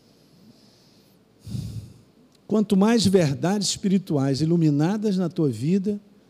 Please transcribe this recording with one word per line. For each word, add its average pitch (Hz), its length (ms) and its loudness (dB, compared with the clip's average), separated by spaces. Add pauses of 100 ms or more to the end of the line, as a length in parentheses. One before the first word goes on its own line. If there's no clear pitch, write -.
(2500)
Quanto 208 300 0
mais 214 300 2
verdades 180 600 0
espirituais 139 720 -2
iluminadas 170 760 0
na 185 120 0
tua 156 200 0
vida, 185 520 -2 (300)